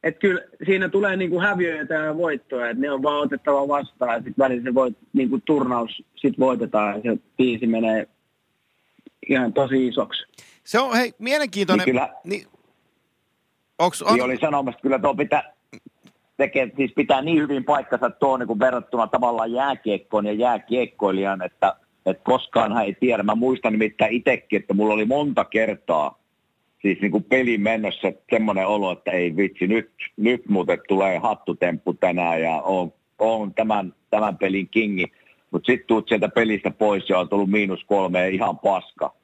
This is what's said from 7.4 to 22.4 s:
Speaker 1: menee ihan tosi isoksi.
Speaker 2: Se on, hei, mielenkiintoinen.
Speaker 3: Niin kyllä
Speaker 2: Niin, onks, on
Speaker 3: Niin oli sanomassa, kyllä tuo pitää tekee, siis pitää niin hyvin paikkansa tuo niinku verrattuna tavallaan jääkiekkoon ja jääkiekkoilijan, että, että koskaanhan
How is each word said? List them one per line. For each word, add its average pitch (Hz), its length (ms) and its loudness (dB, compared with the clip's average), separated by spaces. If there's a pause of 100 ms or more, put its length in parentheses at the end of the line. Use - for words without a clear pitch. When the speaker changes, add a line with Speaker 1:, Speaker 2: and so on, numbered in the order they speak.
Speaker 1:
menee 113 400 0 (1200)
ihan 127 240 0
tosi 131 340 2
isoksi. - 380 -4 (380)
Speaker 2:
Se - 160 0
on, 254 160 0
hei, 240 240 2
mielenkiintoinen. 214 680 0
Speaker 3:
Niin 127 100 2
kyllä 131 140 -2 (140)
Speaker 2:
Niin, 196 240 -8 (1300)
onks, 170 220 0
on 202 120 2
Speaker 3:
Niin 123 100 2
oli 127 140 -2
sanomassa, 143 440 -2
kyllä 135 180 0
tuo 139 160 0
pitää 143 380 -2 (840)
tekee, 131 380 -2
siis 135 200 -2
pitää 135 260 2
niin 156 200 2
hyvin 139 220 -2
paikkansa 127 460 0
tuo 135 280 0
niinku 113 220 -4
verrattuna 123 480 0
tavallaan 117 440 0
jääkiekkoon 113 720 -2
ja 107 80 -2
jääkiekkoilijan, 104 1080 -2
että, 95 340 -2 (300)
että - 180 -2
koskaanhan 113 640 0